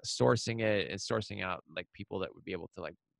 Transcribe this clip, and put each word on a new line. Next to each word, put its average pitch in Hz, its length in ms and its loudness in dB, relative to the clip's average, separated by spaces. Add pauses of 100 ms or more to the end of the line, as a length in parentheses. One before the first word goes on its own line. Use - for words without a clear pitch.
sourcing 117 560 4
it 104 300 4
and 92 80 -4
sourcing 104 440 -2
out, 92 200 -4 (120)
like, 90 180 -6
people 98 280 -6
that - 140 -6
would - 100 -20
be 92 80 -4
able 85 220 -6
to, 92 60 -10
like, 78 140 -8 (240)